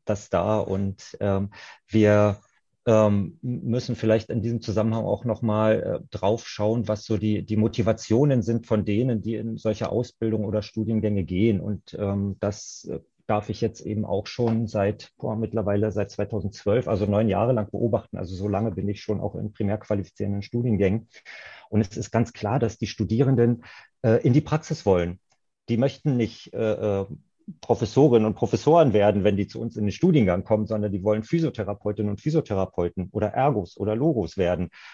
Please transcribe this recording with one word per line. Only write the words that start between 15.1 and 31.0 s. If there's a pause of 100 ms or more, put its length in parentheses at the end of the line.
boah,
mittlerweile
seit
zweitausendzwölf,
also
neun
Jahre
lang
beobachten.
Also
so
lange
bin
ich
schon
auch
in
primär
qualifizierenden
Studiengängen. (640)
Und
es
ist
ganz
klar,
dass
die
Studierenden, (380)
äh,
in
die
Praxis
wollen. (480)
Die
möchten
nicht,
äh,
äh, (560)
Professorinnen
und
Professoren
werden,
wenn
die
zu
uns
in
den
Studiengang
kommen,
sondern
die